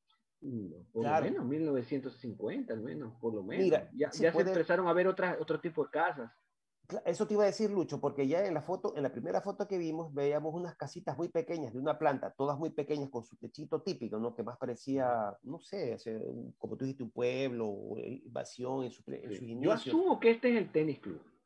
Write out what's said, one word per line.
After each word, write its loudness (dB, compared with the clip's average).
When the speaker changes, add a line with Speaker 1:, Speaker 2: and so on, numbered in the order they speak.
Speaker 1:
No, -8
por 0
Speaker 2:
Claro. 4
Speaker 1:
lo 2
menos -2
mil 0
novecientos -2
cincuenta, -6
al -6
menos, -8
por 0
lo -4
menos. 0
Speaker 2:
Mira, 4
Speaker 1:
Ya, 2
Speaker 2:
se 0
Speaker 1:
ya 10
se -2
Speaker 2:
puede 4
Speaker 1:
empezaron 4
a 6
ver 6
otras, 2
otro 0
tipo -2
de -14
casas. 0
Speaker 2:
Cla-, -6
eso 2
te 0
iba 6
a 8
decir, 2
Lucho, 0
porque 0
ya 4
en 0
la 0
foto, -2
en -2
la 2
primera -2
foto -4
que -2
vimos, -2
veíamos 0
unas -6
casitas -6
muy -2
pequeñas -2
de -4
una 0
planta, 2
todas 0
muy -2
pequeñas, -2
con -6
su -20
techito -6
típico, -4
¿no? -4
Que -4
más -8
parecía, 0
no -10
sé, -4
ese, -6
como -8
tú -4
dijiste, -4
un -8
pueblo, 0
o -6
invasión -6
en -6
su -20
pre-, -10
en -8
Speaker 1:
Sí. -6
Speaker 2:
sus -8
Speaker 1:
Yo -6
Speaker 2:
inicios. 2
Speaker 1:
asumo 4
que 8
este 4
es 6
el 0
tenis 2
club. -10